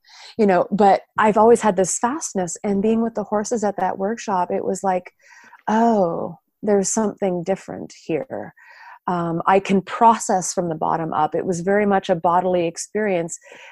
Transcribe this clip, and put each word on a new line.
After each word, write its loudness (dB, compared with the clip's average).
you 4
know, 4
but 4
I've 4
always 6
had 2
this 0
fastness, -4
and -2
being 2
with -4
the -6
horses -4
at -2
that -2
workshop, -4
it -4
was -4
like, -2
"Oh, 0
there's 2
something -2
different -8
here." -6
Um, -4
I 4
can 0
process 0
from -2
the -4
bottom -4
up. -2
It -4
was -2
very 0
much 0
a 2
bodily 0
experience, -4